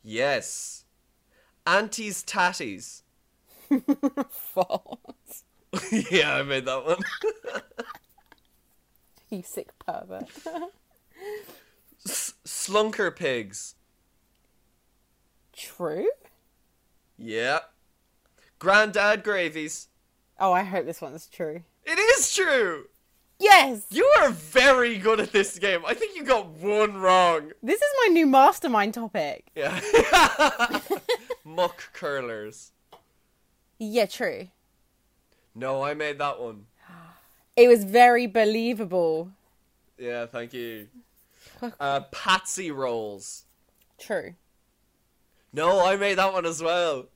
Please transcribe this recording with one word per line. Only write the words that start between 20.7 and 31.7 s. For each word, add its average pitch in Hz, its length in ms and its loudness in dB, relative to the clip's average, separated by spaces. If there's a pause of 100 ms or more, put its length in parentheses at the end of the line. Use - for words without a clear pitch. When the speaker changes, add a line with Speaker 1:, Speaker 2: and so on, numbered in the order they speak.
Speaker 2:
this 165 160 -10
one's 151 260 -16
true. 165 360 -12 (200)
Speaker 1:
It 330 160 -4
is 466 340 4
true! 247 520 0 (520)
Speaker 2:
Yes! 285 520 6
Speaker 1:
You 311 160 2 (140)
are 285 100 6
very 240 680 4
good 208 220 2
at 196 140 -4
this 196 260 0
game. 180 260 0
I 220 80 -2
think 403 220 -6
you 294 80 -10
got 226 240 0
one 202 480 -2
wrong. 180 560 4 (100)
Speaker 2:
This 330 200 -2
is 571 120 0 (120)
my 370 80 4
new 320 140 6
mastermind 262 680 4
topic. 202 640 -8
Speaker 1:
Yeah. 160 280 -4
<laughs> 320 960 2 (640)
Muck 170 480 -6